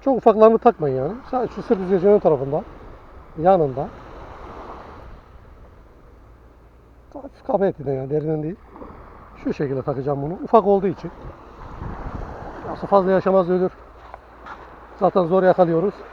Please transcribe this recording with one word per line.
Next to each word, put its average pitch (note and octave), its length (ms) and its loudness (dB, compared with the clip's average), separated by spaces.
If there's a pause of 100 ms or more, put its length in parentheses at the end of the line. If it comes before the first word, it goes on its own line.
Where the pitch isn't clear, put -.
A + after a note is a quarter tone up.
Çok C4+ 160 2
ufaklarını A3 400 8
takmayın D3+ 380 2
yani. C#3 180 -2 (180)
Sadece B3 220 -4
şu - 80 -10
sırt G#3 180 0
yüzeyinin F#3+ 400 4
tarafından, D3 440 0 (760)
yanında. D#3+ 500 2 (3250)
Hafif - 340 -16
kafa G3 180 0
etinden C#3+ 280 -2
yani, C3 160 -6
derinden D3+ 340 -2
değil. E3+ 120 -6 (880)
Şu C4+ 100 -4
şekilde C3+ 280 -4
takacağım C#3 400 -4
bunu. D3+ 120 -6 (100)
Ufak G#3+ 240 4
olduğu G3+ 200 2
için. E3 240 -6 (1600)
Yoksa D#3+ 180 -8
fazla F#3+ 240 4
yaşamaz, F#3 380 2
ölür. F#3 220 0 (1300)
Zaten F#3 240 2
zor F#3 200 2
yakalıyoruz. F3+ 500 4 (200)